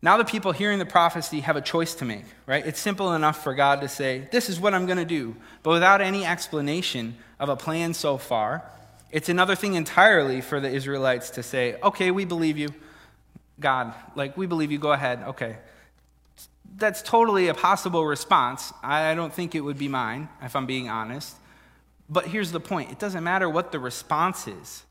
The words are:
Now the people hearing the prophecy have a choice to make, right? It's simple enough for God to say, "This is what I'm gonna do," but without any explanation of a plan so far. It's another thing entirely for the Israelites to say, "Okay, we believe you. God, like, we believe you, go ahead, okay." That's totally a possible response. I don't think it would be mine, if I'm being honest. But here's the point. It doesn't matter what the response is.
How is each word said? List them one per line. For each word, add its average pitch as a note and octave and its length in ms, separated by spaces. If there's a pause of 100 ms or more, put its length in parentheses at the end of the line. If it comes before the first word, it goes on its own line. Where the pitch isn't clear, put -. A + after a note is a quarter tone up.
Now F3 160
the A3+ 80
people G3 260
hearing G3+ 260
the F#3 80
prophecy E3+ 540
have D3 160
a C#3+ 60
choice E3 340
to C3+ 100
make, A#2 200 (200)
right? C3+ 200
It's D3+ 140
simple G3 340
enough D#3 280
for C3+ 140
God C#3 260
to C#3+ 60
say, C3 440
"This A#3 180
is F3 100
what G3+ 140
I'm F#3 120
gonna F3+ 200
do," C3+ 320 (260)
but D#3 80
without F#3 300
any G3 240
explanation C#3+ 920 (220)
of C#3+ 80
a C#3 80
plan E3 380
so C#3+ 240
far. A#2+ 460 (480)
It's D3+ 180
another F#3 260
thing G3 200
entirely D#3+ 680
for C#3+ 180
the C3+ 100
Israelites C3 640
to B2 120
say, B2 380
"Okay, F#3+ 300
we F#3+ 140
believe E3 320
you. D3 100 (920)
God, C3 340 (200)
like, C#3 220
we F#3+ 100
believe D#3+ 260
you, D3 60
go D3 140
ahead, B2+ 320
okay." A2+ 340 (1160)
That's G#3 260
totally G#3+ 460
a D#3+ 80
possible F3 500
response. C#3+ 680 (100)
I D#3 320
don't E3 180
think E3+ 220
it D#3 60
would C#3 180
be C#3+ 80
mine, B2+ 400 (160)
if C3 120
I'm C3+ 100
being B2+ 240
honest. A2+ 480 (720)
But D#3+ 180
here's F#3 260
the E3+ 80
point. E3 300
It - 80
doesn't F#3 240
matter F#3 260
what E3+ 220
the D#3 80
response D3+ 680
is. - 420